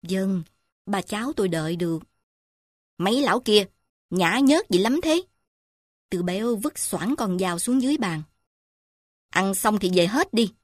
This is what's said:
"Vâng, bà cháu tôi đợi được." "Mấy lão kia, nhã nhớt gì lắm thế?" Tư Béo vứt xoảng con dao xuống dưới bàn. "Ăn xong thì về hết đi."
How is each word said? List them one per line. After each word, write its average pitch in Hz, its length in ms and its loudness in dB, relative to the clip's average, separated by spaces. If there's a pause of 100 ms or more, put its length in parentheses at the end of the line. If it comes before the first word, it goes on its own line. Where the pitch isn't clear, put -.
"Vâng, 190 400 -2 (440)
bà 196 160 -4
cháu 233 300 -6
tôi 202 160 -2
đợi 165 280 -4
được." 165 220 -4 (1000)
"Mấy 214 240 0
lão 226 180 0
kia, 208 260 4 (440)
nhã 180 280 2
nhớt 285 320 4
gì 180 80 2
lắm 233 240 0
thế?" 330 200 2 (880)
Tư 175 120 -2
Béo 208 340 -2
vứt 226 220 -6
xoảng 208 400 -2
con 190 200 -2
dao 180 200 -2
xuống 247 240 0
dưới 277 140 2
bàn. 170 260 -4 (1080)
"Ăn 190 240 0
xong 214 240 0
thì 185 160 0
về 175 120 6
hết 294 280 -2
đi." 220 180 2 (120)